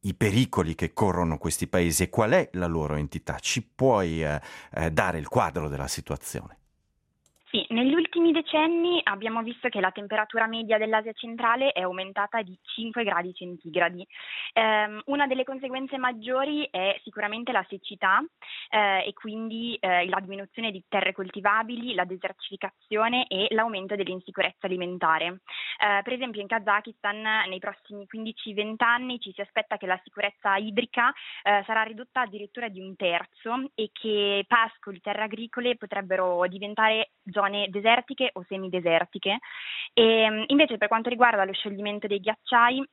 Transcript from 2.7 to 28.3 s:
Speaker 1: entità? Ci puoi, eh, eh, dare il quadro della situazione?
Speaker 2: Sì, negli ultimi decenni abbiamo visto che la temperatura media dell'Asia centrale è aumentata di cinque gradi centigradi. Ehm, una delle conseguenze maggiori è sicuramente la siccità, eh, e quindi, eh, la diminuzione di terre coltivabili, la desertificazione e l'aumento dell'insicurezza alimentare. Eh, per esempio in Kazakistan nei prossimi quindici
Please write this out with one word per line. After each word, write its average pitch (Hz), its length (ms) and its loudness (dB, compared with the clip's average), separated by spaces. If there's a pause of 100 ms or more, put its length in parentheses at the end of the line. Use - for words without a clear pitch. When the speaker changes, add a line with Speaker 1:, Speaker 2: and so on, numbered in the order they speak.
Speaker 1:
entità? 76 420 -6
Ci - 240 -2
puoi, 95 600 2
eh, 76 160 0 (340)
eh, 80 180 0
dare 87 260 2
il 73 100 -6
quadro 80 400 0
della 69 200 -6
situazione? - 680 -8 (960)
Speaker 2:
Sì, - 180 -2
negli 254 260 2
ultimi 339 360 4
decenni 330 720 2
abbiamo 220 360 -2
visto 233 280 -6
che 208 100 -4
la 185 100 2
temperatura 214 560 -2
media 220 320 0
dell'Asia 220 360 0
centrale 233 580 0
è 180 100 -2
aumentata 190 600 -4
di 185 180 -12
cinque 226 420 -6
gradi 180 300 0
centigradi. 175 720 -2 (480)
Ehm, 214 520 2
una 285 200 2
delle 262 180 0
conseguenze 269 540 -6
maggiori 254 720 -2
è 190 340 0
sicuramente 214 480 -6
la 202 160 0
siccità, 202 560 0 (460)
eh, 202 380 4
e 202 60 -8
quindi, 226 680 -6
eh, 180 260 2
la 190 120 2
diminuzione 196 500 -6
di 190 180 -10
terre 190 240 2
coltivabili, 220 840 -2
la 180 100 2
desertificazione 196 1200 -4
e 190 240 -2
l'aumento 214 460 -2
dell'insicurezza 185 720 -4
alimentare. 175 580 0
Eh, 196 800 -2
per 247 100 -4
esempio 240 280 -6
in 202 60 -8
Kazakistan 214 1000 0
nei 185 80 -6
prossimi 202 480 -12
quindici 220 480 -10